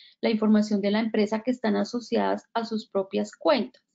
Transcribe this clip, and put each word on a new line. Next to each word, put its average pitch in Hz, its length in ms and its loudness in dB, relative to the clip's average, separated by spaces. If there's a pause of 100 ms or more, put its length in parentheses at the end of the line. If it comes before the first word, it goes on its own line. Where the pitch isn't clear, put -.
(200)
la 226 120 0
información 214 500 2
de 202 80 0
la 214 120 2
empresa 220 400 0
que 254 100 -2
están 220 240 -2
asociadas 208 720 -2 (100)
a 226 100 -2
sus 220 240 -6
propias 202 460 -4
cuentas. 262 480 0 (120)